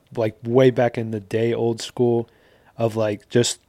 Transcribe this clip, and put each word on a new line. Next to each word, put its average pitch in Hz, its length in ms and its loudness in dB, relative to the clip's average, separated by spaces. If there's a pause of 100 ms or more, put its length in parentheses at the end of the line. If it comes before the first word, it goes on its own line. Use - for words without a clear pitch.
(160)
like, 110 260 -2
way 127 280 4
back 120 280 0
in 113 140 -6
the 110 80 -6
day, 113 340 -2
old 117 260 -2
school 120 480 -2 (480)
of, 113 200 -2
like, 107 320 -4
just - 400 0